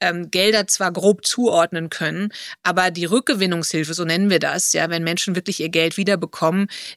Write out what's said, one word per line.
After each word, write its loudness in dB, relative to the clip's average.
ähm, -2
Gelder 2
zwar -2
grob 2
zuordnen 2
können, -4
aber 2
die -4
Rückgewinnungshilfe, 0
so -4
nennen 2
wir 6
das, 0
ja, 0
wenn -2
Menschen -2
wirklich -4
ihr -4
Geld 0
wiederbekommen, 0